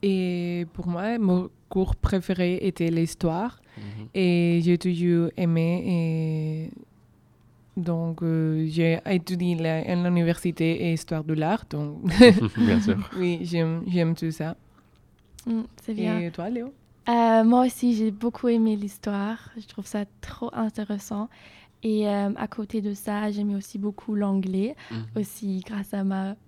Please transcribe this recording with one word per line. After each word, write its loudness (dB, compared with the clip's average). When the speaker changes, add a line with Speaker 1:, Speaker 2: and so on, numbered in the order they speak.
Speaker 1:
Et -2
pour -6
moi, -2
mon 2
cours 0
préféré 0
était 0
l'histoire. -2
Speaker 2:
Mhm. -14
Speaker 1:
Et 4
j'ai 4
toujours 2
aimé. 0
Et -2
donc, -2
euh, 2
j'ai 2
étudié 0
la, 0
à -2
l'université 2
et 2
histoire -4
de -2
l'art. -2
Donc, -8
<laughs> 10
Speaker 2:
<laughs> 0
Bien 4
sûr. 2
Speaker 1:
oui, 0
j'aime, -2
j'aime 2
tout -4
ça. -8
Speaker 3:
Mm, -4
c'est -8
bien. -2
Speaker 1:
Et -6
toi, -8
Léo ? -8
Speaker 3:
Euh, 6
moi 6
aussi, 0
j'ai 0
beaucoup -4
aimé 4
l'histoire. -6
Je -16
trouve -12
ça -6
trop -10
intéressant. -6
Et, 2
euh, 0
à -6
côté -6
de -4
ça, -4
j'aimais -4
aussi -10
beaucoup -6
l'anglais, -2
Speaker 2:
Mhm. -8
Speaker 3:
aussi -6
grâce -8
à -2
ma -2